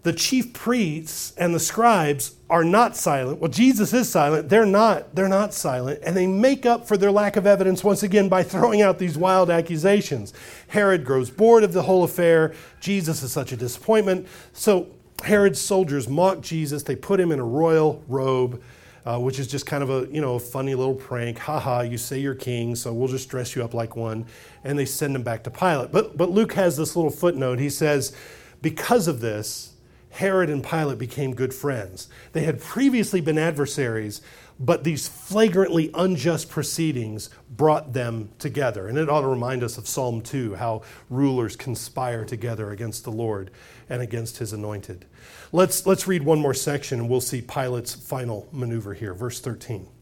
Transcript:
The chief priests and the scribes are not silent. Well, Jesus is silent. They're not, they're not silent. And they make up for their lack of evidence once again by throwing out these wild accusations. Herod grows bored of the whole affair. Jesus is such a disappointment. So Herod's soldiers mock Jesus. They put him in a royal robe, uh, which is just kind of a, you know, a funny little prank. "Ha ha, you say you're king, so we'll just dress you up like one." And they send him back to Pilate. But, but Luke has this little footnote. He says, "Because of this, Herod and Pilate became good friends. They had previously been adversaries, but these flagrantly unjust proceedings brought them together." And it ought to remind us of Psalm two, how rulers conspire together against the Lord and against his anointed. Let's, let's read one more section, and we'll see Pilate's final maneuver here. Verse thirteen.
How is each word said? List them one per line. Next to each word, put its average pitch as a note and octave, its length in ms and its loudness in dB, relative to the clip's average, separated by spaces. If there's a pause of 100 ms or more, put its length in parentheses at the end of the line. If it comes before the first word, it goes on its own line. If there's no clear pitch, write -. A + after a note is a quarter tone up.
The E3+ 100 0
chief - 400 -2
priests E3+ 840 -4
and F3 180 0
the D#3+ 60 0
scribes E3 720 2 (140)
are E3 160 4
not A3 320 4
silent. C#3+ 420 0
Well, D#3+ 100 0
Jesus G#3 440 4
is A#3+ 160 2
silent. D3+ 400 2
They're A3 160 8
not, G3+ 500 4
they're F#3+ 140 2
not G3 240 2
silent. C3 500 -4
And E3+ 140 -2
they F#3 100 2
make B3 380 2
up A#3 240 2
for G#3+ 80 4
their G3 120 4
lack G3+ 280 2
of F#3+ 100 2
evidence F#3+ 380 4
once G3+ 180 2
again G3+ 240 4
by F#3 160 4
throwing G#3 380 4
out G3 180 6
these E3+ 180 -2
wild F#3 320 4
accusations. E3 840 2 (340)
Herod G3 380 2
grows C3 240 0
bored A3+ 340 8
of F#3+ 80 2
the F3 120 0
whole F3+ 200 4
affair. E3 500 4 (280)
Jesus D#3+ 420 -2
is B2+ 80 -6
such C3 220 -4
a - 20 -8
disappointment. F#3 720 0 (240)
So - 360 2 (360)
Herod's G3+ 380 4
soldiers C#3+ 480 0
mock F3 320 2
Jesus. D3 420 -4
They C3+ 140 -4
put G3+ 200 -2
him F3 140 2
in C#3+ 80 0
a B2 60 -4
royal D#3 640 2
robe, B2+ 520 0 (440)
uh, A#2+ 140 -4
which C3 200 -4
is C3 80 -6
just C3+ 180 -6
kind C#3+ 180 -4
of C3 60 -4
a, C3+ 240 -4
you D3+ 60 -4
know, C3 160 -2
a B2 40 -2
funny C3+ 360 -6
little C3 200 -2
prank. A#2+ 440 -8
"Ha D3+ 200 -4
ha, B2 200 -2
you A#2+ 180 -4
say C3+ 220 -8
you're C#3 160 -4
king, A#2+ 400 -4
so A#2 160 -8
we'll A#2+ 160 -2
just C3 220 -6
dress B2+ 260 -8
you B2 80 -4
up A#2 100 -8
like A#2 220 -6
one." A2+ 300 -6 (400)
And C#3+ 120 -4
they C#3 80 0
send C#3 300 -4
him B2+ 80 -4
back A2+ 200 -6
to B2+ 60 -10
Pilate. C#3+ 440 -2
But, G#3+ 240 0
but F3 120 0
Luke G#3 240 2
has F3+ 220 2
this D3 220 -4
little D#3+ 140 0
footnote. C3 480 0
He C#3+ 100 -2
says, C#3+ 440 0 (480)
"Because D#3+ 460 0
of C3 140 -2
this, G#2+ 480 -8 (420)
Herod F#3+ 380 0
and C#3+ 140 -2
Pilate D3 360 -2
became C3 340 -6
good B2+ 220 -4
friends. G#2 520 -8 (260)
They D#3 100 -2
had D3 180 -2
previously B3 580 2
been D#3 200 0
adversaries, C3 840 -2 (380)
but D#3 240 0
these D3 240 -2
flagrantly F#3 880 0
unjust E3+ 540 0
proceedings B2+ 840 -4 (180)
brought D3+ 420 2
them A2+ 380 -6 (100)
together." A2+ 480 -4
And A#2+ 100 -4
it D#3 120 0
ought D3 120 2
to C3+ 60 -2
remind B2 360 -2
us A#2 140 -6
of G#2+ 100 -14
Psalm A#2+ 340 -4
two, A#2 340 -6
how A2 280 -6 (260)
rulers B2+ 480 0
conspire A#2+ 640 -8
together A2 480 -8
against G#2 320 -10
the A#2+ 80 -10
Lord A2 400 -6 (380)
and B2 120 -6
against A#2 360 -8
his G#2+ 160 -8
anointed. G#2 520 -12 (460)
Let's, F3+ 340 2
let's F#3+ 220 2
read F3+ 160 0
one D#3 160 4
more C#3+ 140 0
section, C#3+ 460 -4
and A#2 100 -4
we'll B2+ 120 2
see B2 200 -6
Pilate's B2 520 -6
final A#2+ 580 -8
maneuver A#2 420 -6
here. G2 200 -10
Verse A#2 260 -8
thirteen. G#2 480 -10 (140)